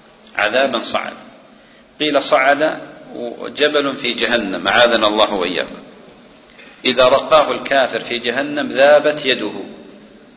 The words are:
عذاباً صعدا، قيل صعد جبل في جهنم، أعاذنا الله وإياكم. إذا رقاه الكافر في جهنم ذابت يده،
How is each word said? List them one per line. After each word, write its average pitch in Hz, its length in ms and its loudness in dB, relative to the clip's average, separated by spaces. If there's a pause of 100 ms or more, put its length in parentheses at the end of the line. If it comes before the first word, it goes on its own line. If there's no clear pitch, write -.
(360)
عذاباً 117 440 0
صعدا، 95 380 -6 (840)
قيل 147 240 0
صعد 143 560 2 (600)
جبل 139 540 -2
في 120 180 -6
جهنم، 107 540 -2
أعاذنا 110 400 4
الله 107 260 2
وإياكم. 87 420 -4 (1120)
إذا 127 220 4
رقاه 135 440 2
الكافر 120 480 -2
في 120 180 -6
جهنم 135 500 -4
ذابت 147 580 4
يده، 107 280 -2 (840)